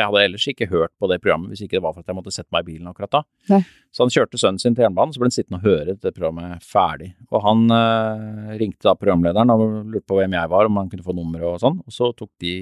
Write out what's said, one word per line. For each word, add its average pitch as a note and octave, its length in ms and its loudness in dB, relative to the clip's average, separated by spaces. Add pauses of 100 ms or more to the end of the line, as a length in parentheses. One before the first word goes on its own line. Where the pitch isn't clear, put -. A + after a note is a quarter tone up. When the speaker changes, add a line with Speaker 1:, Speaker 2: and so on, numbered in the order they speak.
Speaker 1:
«Jeg G#2 80 2
hadde G#2 160 4
ellers G2 260 -2
ikke A#2+ 160 -4
hørt F2 320 0
på G2+ 80 -2
det F2+ 160 0
programmet F2+ 300 0
hvis G2+ 100 -14
ikke F#2+ 140 -6
det F#2+ 80 -2
var D#2+ 80 -2
for F2 100 -12
at - 80 -20
jeg F#2 60 -8
måtte F#2+ 180 -12
sette - 160 -14
meg E2+ 140 -2
i F2 80 -14
bilen E2 180 -14
akkurat F#2+ 220 -12
da.» D3 80 2 (320)
Speaker 2:
Nei. G3 80 6 (340)
Speaker 1:
Så - 80 2
han B2 80 2
kjørte B2 300 0
sønnen F#2+ 180 2
sin A#2+ 160 2
til A#2+ 140 2
jernbanen, G#2 260 0
så B2+ 60 -6
ble B2 80 2
han - 80 -4
sittende F#2+ 240 -6
og G#2 80 2
høre E2+ 260 2
det F#2+ 220 -6
programmet E2+ 500 -6
ferdig. F2 460 -2 (180)
Og G#2 140 0
han, A2 160 4 (100)
eh, A2 880 -2
ringte G#2+ 300 -2
da F#2 100 6
programlederen F#2+ 560 4
og A2 80 4 (300)
lurte G#2 160 -6
på G2 100 2
hvem F#2+ 160 2
jeg E2 160 -2
var, G2 160 4
om G#2 140 0
han F#2 100 -6
kunne F2+ 160 -12
få F2+ 80 -4
nummeret E2+ 380 -6
og F2 100 -6
sånn. D3+ 220 0
Og A#2+ 100 -20
så B2 220 -2
tok - 240 -16
de F2 200 -4